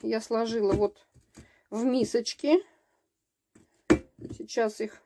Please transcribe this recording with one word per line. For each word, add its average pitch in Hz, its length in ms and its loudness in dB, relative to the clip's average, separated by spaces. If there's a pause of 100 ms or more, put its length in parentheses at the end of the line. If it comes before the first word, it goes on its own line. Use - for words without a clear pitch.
я 220 180 -2
сложила 226 520 0
вот 202 340 0 (640)
в 220 140 -4
мисочки. 262 800 0 (1700)
Сейчас 220 440 -4
их 214 260 -10